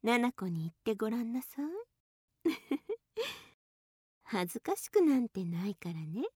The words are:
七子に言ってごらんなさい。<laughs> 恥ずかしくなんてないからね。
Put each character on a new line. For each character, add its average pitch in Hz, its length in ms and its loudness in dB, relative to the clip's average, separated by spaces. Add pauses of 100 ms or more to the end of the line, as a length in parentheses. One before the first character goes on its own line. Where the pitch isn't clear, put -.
七 240 300 4
子 190 160 -6
に 165 140 -2
言 165 80 -4
っ - 40 -16 (100)
て 220 120 0
ご 220 160 0
ら 233 60 0
ん 233 140 -2
な 254 120 -2
さ - 180 -8
い。 294 40 -2 (800)
<laughs> - 540 -2 (1200)
恥 180 300 -2
ず 233 80 -4
か 392 140 0
し - 140 -10
く 427 120 6
な 285 180 6
ん 240 100 0
て 190 160 -4
な 170 220 -2
い 202 80 -2
か - 140 -10
ら 165 100 -6
ね。 160 240 -4 (160)